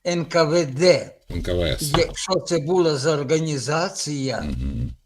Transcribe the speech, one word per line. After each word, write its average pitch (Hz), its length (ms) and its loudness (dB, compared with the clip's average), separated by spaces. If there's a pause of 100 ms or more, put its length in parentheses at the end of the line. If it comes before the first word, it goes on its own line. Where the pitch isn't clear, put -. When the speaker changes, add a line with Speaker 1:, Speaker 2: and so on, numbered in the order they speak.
Speaker 1:
Н 175 180 -2
К 170 200 4
В 160 220 2
Д, 147 440 4 (200)
Speaker 2:
Н 87 120 -4
К 90 120 -2
В 90 80 2
С. 143 360 -2
Speaker 1:
якщо - 360 -2 (120)
це 170 120 0
була 160 380 2
за 143 160 0
організація, 147 1300 -2
Speaker 2:
Мгм. 67 480 -4 (160)